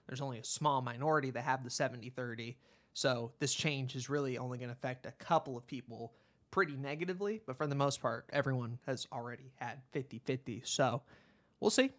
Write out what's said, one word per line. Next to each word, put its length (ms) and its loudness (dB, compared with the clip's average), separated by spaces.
There's 160 -6
only 160 -4
a 60 -12
small 400 2
minority 480 2
that 120 -4
have 200 2
the 80 -6
seventy 400 -2
thirty. 480 -6
So 460 2
this 160 2
change 400 0
is 120 -4
really 300 0
only 220 -4
gonna 140 -6
affect 340 -6
a 60 -8
couple 440 2
of 80 -10
people 480 -10
pretty 260 2
negatively, 640 -4
but 140 -8
for 80 0
the 80 0
most 280 2
part, 300 -2
everyone 540 2
has 260 -2
already 440 -8
had 260 -8
fifty 280 -6
fifty. 440 -4
So 380 2
we'll 120 6
see, 280 6